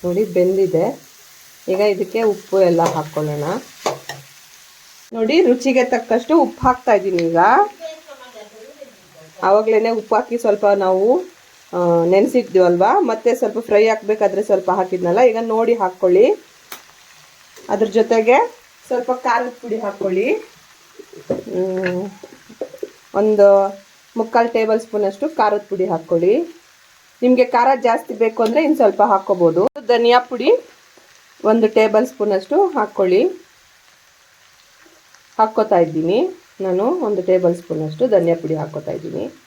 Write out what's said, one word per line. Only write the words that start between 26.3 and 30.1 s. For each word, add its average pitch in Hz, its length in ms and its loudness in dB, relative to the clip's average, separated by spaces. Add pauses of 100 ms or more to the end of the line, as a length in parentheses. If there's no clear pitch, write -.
ನಿಮಗೆ 247 200 4 (100)
ಖಾರ 240 140 2 (180)
ಜಾಸ್ತಿ 233 360 -2
ಬೇಕು 226 220 -2
ಅಂದರೆ 240 220 0
ಇನ್ನು 302 160 0
ಸ್ವಲ್ಪ 202 200 2 (100)
ಹಾಕ್ಕೋಬೋದು. 180 500 2 (300)
ಧನಿಯಾ 240 260 4 (100)